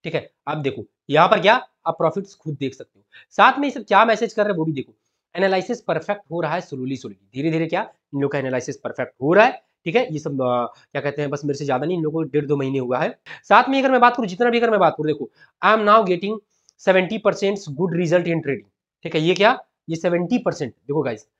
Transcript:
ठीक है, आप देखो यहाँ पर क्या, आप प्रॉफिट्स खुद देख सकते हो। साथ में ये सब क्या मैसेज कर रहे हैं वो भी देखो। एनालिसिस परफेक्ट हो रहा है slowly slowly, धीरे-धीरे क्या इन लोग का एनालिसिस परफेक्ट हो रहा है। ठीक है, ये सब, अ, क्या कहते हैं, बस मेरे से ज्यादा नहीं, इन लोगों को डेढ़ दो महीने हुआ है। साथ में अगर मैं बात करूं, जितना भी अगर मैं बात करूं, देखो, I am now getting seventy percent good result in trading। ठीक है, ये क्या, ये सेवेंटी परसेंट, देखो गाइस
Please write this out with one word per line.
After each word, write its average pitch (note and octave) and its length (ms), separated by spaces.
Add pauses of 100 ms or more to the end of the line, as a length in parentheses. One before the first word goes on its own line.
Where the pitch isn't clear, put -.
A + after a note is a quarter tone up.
ठीक D#3+ 120
है, - 160 (160)
आप D#3 100
देखो C3+ 280 (240)
यहाँ D3+ 180
पर G3+ 120
क्या, A3 280 (200)
आप E3 100
प्रॉफिट्स E3 380
खुद D3 240
देख C3 140
सकते - 260
हो। - 60 (240)
साथ B3 300
में C#4+ 80
ये C4 40
सब A#3 140
क्या G#3 200
मैसेज A3+ 280
कर G#3 100
रहे G#3 80
हैं F3+ 60
वो D#3+ 80
भी D#3+ 60
देखो। C3+ 220 (420)
एनालिसिस F#3+ 460
परफेक्ट F#3+ 400 (100)
हो E3+ 100
रहा D#3 140
है F3+ 60
slowly C3 300
slowly, A#2+ 220
धीरे-धीरे D#3+ 540
क्या E3+ 240 (240)
इन C#3 60
लोग C#3+ 100
का D3 80
एनालिसिस B2+ 380
परफेक्ट - 440
हो D3+ 120
रहा G#3 120
है। - 180 (220)
ठीक E3+ 100
है, A#3 180
ये D3 60
सब, C#3+ 220
अ, B2 240
क्या - 360
कहते C#3+ 200
हैं, C#3+ 100
बस D3 140
मेरे C#3+ 120
से D3+ 80
ज्यादा C3+ 200
नहीं, F3+ 120
इन E3 60
लोगों D#3 160
को D#3+ 40
डेढ़ C#3+ 220
दो C#3+ 120
महीने C3+ 220
हुआ B2 200
है। F#3+ 200 (240)
साथ A#3 260
में C4+ 100
अगर C4+ 120
मैं B3 100
बात A#3+ 140
करूं, A#3 120
जितना G#3 220
भी A#3 80
अगर A#3 120
मैं G#3 100
बात E3 180
करूं, D3+ 100
देखो, C#3+ 220 (360)
I G#3 100
am A3 80
now G#3 160
getting A3 340 (540)
seventy F#3 300
percent G3+ 360
good E3 380
result E3+ 320
in E3+ 120
trading। C#3+ 360 (320)
ठीक E3+ 120
है, D#3 60
ये E3+ 120
क्या, G#3 300 (260)
ये E3 60
सेवेंटी F3 420
परसेंट, D#3 340
देखो C#3+ 300
गाइस A#2+ 260 (120)